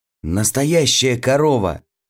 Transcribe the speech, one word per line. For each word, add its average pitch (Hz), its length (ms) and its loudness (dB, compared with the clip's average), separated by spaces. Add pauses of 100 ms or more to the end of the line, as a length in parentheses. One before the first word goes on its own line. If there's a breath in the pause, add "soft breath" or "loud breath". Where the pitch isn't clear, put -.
(220)
Настоящая 127 1000 0
корова, 127 600 0 (300)